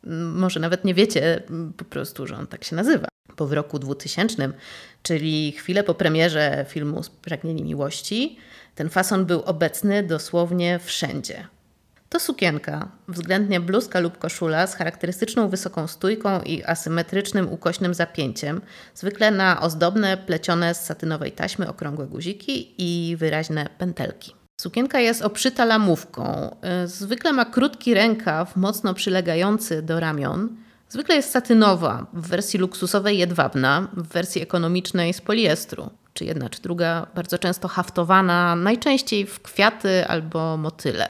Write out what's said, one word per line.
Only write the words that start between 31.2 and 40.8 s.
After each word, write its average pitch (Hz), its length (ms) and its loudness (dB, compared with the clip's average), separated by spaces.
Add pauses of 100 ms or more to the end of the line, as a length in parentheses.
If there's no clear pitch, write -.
satynowa, 196 840 4
w 170 140 -8
wersji 185 320 -2
luksusowej 190 580 0
jedwabna, 165 720 2 (100)
w 165 100 -6
wersji 175 340 -2
ekonomicznej 175 720 0
z - 80 -8
poliestru, 208 680 0 (240)
czy - 120 -8
jedna, - 240 -4
czy - 120 -14
druga, 170 540 -2
bardzo 180 220 -4
często 185 300 -2
haftowana, 175 880 4
najczęściej 220 680 2
w - 160 -14
kwiaty 196 640 2
albo 160 500 -2
motyle. 151 520 -2